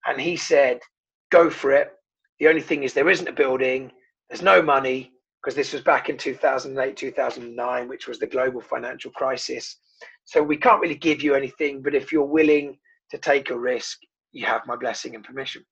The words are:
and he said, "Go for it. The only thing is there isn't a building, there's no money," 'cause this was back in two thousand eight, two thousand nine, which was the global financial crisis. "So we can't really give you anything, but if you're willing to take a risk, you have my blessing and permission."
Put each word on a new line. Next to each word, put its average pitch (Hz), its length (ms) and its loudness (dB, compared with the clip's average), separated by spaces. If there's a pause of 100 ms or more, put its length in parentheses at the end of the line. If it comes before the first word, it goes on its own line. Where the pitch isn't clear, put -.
and 131 140 -4
he 170 160 -4
said, 139 440 2 (500)
"Go 170 200 8
for 139 220 -2
it. 143 200 2 (460)
The 147 100 4
only 160 120 4
thing 143 220 -2
is 131 100 -4
there 147 180 4
isn't 175 180 0
a - 40 -10
building, 131 600 0 (360)
there's 165 140 -12
no 185 180 6
money," 131 520 0 (300)
'cause 135 120 -6
this 143 180 -2
was 135 100 -8
back 139 260 2
in 143 80 -4
two 135 180 -6
thousand 135 440 -2
eight, 135 180 -2
two 135 140 -8
thousand 123 440 -6
nine, 123 340 -4
which - 200 -14
was 120 100 -10
the 113 80 -4
global 127 340 -2
financial 123 520 -8
crisis. 131 680 -6 (460)
"So 156 180 2
we 151 140 0
can't 214 240 4
really 170 160 -2
give 147 260 0
you 147 120 2
anything, 135 480 -4
but 143 120 -2
if 135 180 -2
you're 151 120 2
willing 147 540 2 (320)
to - 80 -12
take 139 320 0
a 123 80 -4
risk, 123 420 -4 (320)
you 120 140 -8
have 113 200 -2
my 120 100 -6
blessing 117 380 -8
and 107 100 -18
permission." 131 480 -14